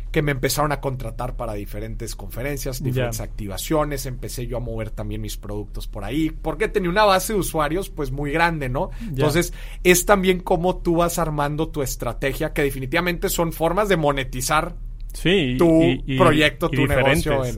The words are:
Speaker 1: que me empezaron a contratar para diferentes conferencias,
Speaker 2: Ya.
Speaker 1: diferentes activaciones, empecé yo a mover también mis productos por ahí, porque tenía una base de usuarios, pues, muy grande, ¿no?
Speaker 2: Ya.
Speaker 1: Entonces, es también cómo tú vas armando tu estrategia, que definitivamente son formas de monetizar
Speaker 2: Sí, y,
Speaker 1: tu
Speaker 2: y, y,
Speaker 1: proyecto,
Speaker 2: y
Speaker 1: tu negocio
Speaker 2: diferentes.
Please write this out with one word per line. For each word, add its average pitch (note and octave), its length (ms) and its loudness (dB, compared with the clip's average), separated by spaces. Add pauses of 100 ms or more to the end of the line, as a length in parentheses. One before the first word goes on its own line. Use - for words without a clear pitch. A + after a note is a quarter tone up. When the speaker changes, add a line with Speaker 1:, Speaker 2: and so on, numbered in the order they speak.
(120)
Speaker 1:
que D#3 100 2
me D3 100 0
empezaron C#3 400 0
a C#3+ 80 -2
contratar B2 560 -6
para A#2 180 -6
diferentes A2 600 -8
conferencias, B2+ 640 -6
Speaker 2:
Ya. - 60 -4
Speaker 1:
diferentes B2 360 0
activaciones, C3 840 -2
empecé A#2+ 420 -6
yo A#2+ 100 -4
a - 20 -2
mover A2 320 -4
también G#2+ 300 -6
mis G#2 160 -6
productos G#2 500 -8
por G#2 180 -8
ahí, D3+ 240 0
porque D#3+ 380 -2
tenía G3+ 220 0
una G#3+ 160 4
base F#3+ 280 4
de G3+ 60 2
usuarios, D#3 500 -2
pues, C#3+ 220 -6
muy C#3+ 200 -4
grande, D#3+ 380 0
¿no? D3 220 -2 (100)
Speaker 2:
Ya. A#3 80 -8
Speaker 1:
Entonces, D3+ 440 2 (300)
es F3+ 220 6
también F#3 360 4
cómo F3+ 360 2
tú E3+ 200 0
vas E3+ 220 2
armando D3+ 500 0
tu D#3 120 -4
estrategia, C3 720 -2
que E3 100 0
definitivamente D#3 680 0
son E3 220 0
formas F3 380 0
de F#3 80 4
monetizar C#3+ 800 0 (380)
Speaker 2:
Sí, D#3+ 400 2
y, C3 40 0
Speaker 1:
tu D#3+ 240 8
Speaker 2:
y, E3 240 4
y, C3+ 120 -2
Speaker 1:
proyecto, D3+ 540 4
Speaker 2:
y C#3+ 40 0
Speaker 1:
tu C3 100 4
negocio C#3+ 460 4
Speaker 2:
diferentes. B2+ 260 0